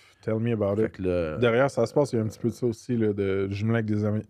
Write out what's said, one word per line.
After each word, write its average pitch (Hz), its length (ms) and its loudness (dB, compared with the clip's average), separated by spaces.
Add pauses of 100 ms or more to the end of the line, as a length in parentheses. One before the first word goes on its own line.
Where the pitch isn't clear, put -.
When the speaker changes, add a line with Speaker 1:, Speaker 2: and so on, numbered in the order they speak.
(220)
Speaker 1:
tell 110 180 -2
me 117 120 0
about 101 240 0
Speaker 2:
fait 110 120 2
Speaker 1:
it. - 60 -6
Speaker 2:
que - 100 -12
là, 85 340 0
Speaker 1:
Derrière, 120 340 4
ça 117 140 0
se - 80 -12
passe, 147 180 2
il 120 60 -2
y - 20 2
a 110 40 0
un 110 40 -2
petit - 120 -10
peu 120 100 -2
de 110 40 -4
ça - 120 -6
aussi, 120 320 -2
là, 107 160 2
de 98 380 0
jumeler 107 240 0
avec 117 100 0
des 104 180 0
ami-, 107 260 0